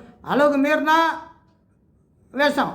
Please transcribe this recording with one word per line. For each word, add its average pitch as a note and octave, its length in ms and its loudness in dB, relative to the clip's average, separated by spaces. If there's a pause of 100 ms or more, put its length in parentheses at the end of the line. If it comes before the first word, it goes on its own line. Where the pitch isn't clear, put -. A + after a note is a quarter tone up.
(200)
அளவுக்கு C#4 380 0
மீறினா D4+ 400 2 (1300)
விஷம், C#4+ 420 -2